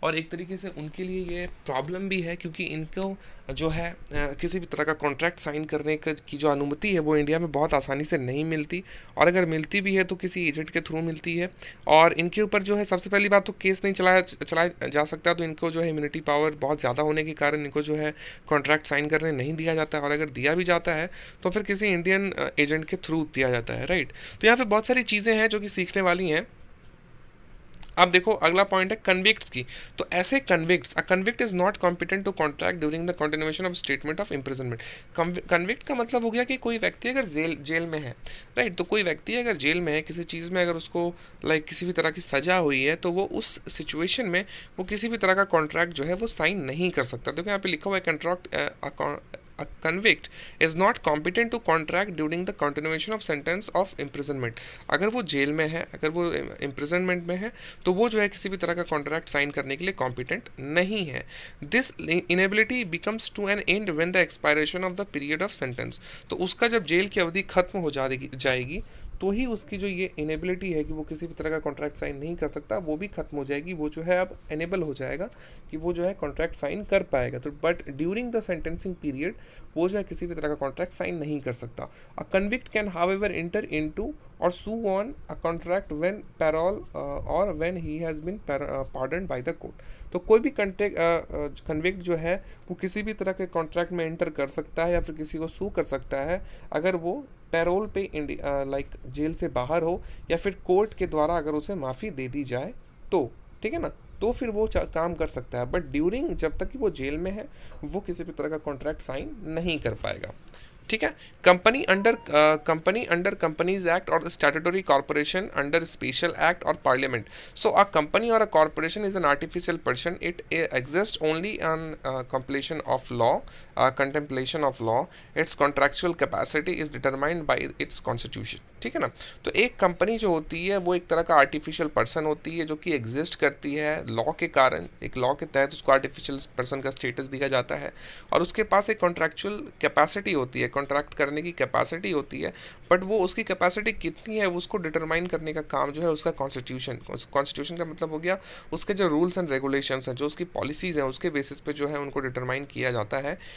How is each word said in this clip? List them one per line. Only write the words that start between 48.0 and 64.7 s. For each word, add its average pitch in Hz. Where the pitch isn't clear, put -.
contract, 170
अ, -
a -
con-, 147
a 151
convict 180
is 160
not 196
competent 180
to 233
contract 170
during 165
the 202
continuation 156
of -
sentence 160
of 190
imprisonment। 139
अगर 156
वो 226
जेल 139
में 156
है, 165
अगर -
वो 170
इम्प्रिजनमेंट 175
में 175
है, 214
तो 180
वो 220
जो 220
है 208
किसी 202
भी 190
तरह 170
का 175
कॉन्ट्रैक्ट 156
साइन 143
करने 139
के 170
लिए 190
कॉम्पिटेंट 127
नहीं 180
है। 127
This 226
inability 196
becomes 185
to -
an 202
end 202
when 170
the 180
expiration 151